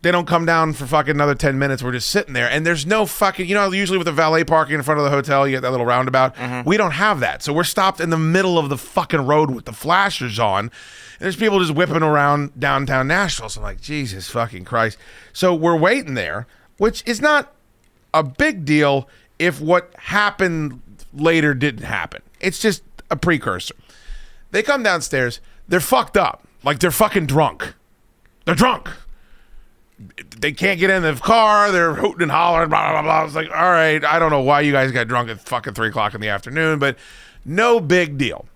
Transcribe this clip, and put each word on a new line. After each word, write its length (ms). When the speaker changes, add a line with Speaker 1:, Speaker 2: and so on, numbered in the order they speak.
Speaker 1:
They 100
don't 160
come 180
down 280
for 140
fucking 260
another 220
ten 240
minutes. 240
We're 80
just 180
sitting 240
there. 160
And 160
there's 200
no 200
fucking, 420
you 60
know, 180
usually 260
with 80
the 80
valet 300
parking 320
in 60
front 180
of 40
the 80
hotel, 340
you 100
get 60
that 100
little 140
roundabout. 500
Speaker 2:
Mm-hmm. 320
Speaker 1:
We 100
don't 140
have 280
that. 240
So 100
we're 120
stopped 340
in 100
the 80
middle 400
of 120
the 80
fucking 500
road 240
with 140
the 80
flashers 680
on. 200
And 120
there's 160
people 240
just 160
whipping 260
around 580
downtown 480
Nashville. 420
So 100
I'm 60
like, 160
"Jesus 480
fucking 360
Christ." 320
So 200
we're 240
waiting 380
there, 320
which 280
is 160
not 320
a 100
big 420
deal 420
if 240
what 360
happened 840
later 400
didn't 300
happen. 380
It's 200
just 240
a 40
precursor. 600
They 120
come 180
downstairs. 600
They're 120
fucked 380
up. 300
Like, 160
they're 100
fucking 380
drunk. 480
They're 100
drunk. 340
They 160
can't 260
get 100
in 140
the 100
car. 580
They're 220
hooting 300
and 80
hollering, 380
blah, 240
blah, 80
blah. 240
It's 100
like, 140
"All 220
right, 320
I 140
don't 140
know 100
why 200
you 100
guys 200
got 160
drunk 220
at 120
fucking 320
three 160
o'clock 260
in 60
the 80
afternoon, 500
but 180
no 380
big 360
deal." 280